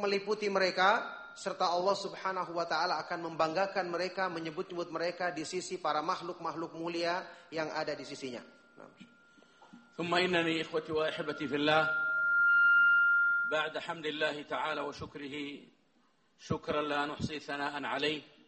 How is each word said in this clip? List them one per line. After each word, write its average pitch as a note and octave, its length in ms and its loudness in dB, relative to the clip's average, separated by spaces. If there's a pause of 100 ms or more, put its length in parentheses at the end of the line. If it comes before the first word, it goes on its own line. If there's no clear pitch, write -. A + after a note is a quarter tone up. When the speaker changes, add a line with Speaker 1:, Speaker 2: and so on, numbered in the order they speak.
Speaker 1:
meliputi G3+ 480 0
mereka F#3+ 640 4 (220)
serta F#3 320 -2
Allah F3+ 240 2
Subhanahu F3+ 640 -4
wa E3+ 80 0
taala E3+ 400 0
akan E3+ 240 -6
membanggakan F3 640 0
mereka, F3+ 400 -2
menyebut-nyebut E3 560 -6
mereka E3+ 400 -2
di D#3+ 160 -6
sisi F3+ 320 -6
para D3+ 240 0
makhluk-makhluk E3 720 -4
mulia E3+ 560 -2 (240)
yang D#3 240 -2
ada D3+ 160 -2
di C3+ 160 -8
sisinya. C3 480 -10 (1400)
Speaker 2:
ثم E3+ 180 -2
إنني E3+ 460 2
إخوتي D#3+ 320 -4
وأحبتي D3+ 560 -2
في C#3+ 80 -2
الله، D3+ 320 4 (1600)
بعد D#3 280 -2
حمد E3 280 -6
الله D3+ 360 -2
تعالى D3 380 -4
وشكره C#3+ 800 -8 (800)
شكرا D3+ 440 -2
لا D3 240 -2
نحصي D3+ 340 -6
ثناء C#3+ 440 -6
عليه C#3 380 -2 (260)